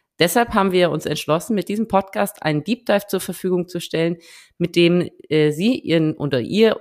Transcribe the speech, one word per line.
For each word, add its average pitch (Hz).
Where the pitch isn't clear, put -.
Deshalb 233
haben 196
wir 175
uns 156
entschlossen, 160
mit 185
diesem 208
Podcast 196
einen 151
Deep 240
Dive 202
zur 190
Verfügung 180
zu 170
stellen, 170
mit 175
dem, 170
äh, 151
Sie 196
Ihren 156
oder 135
ihr 214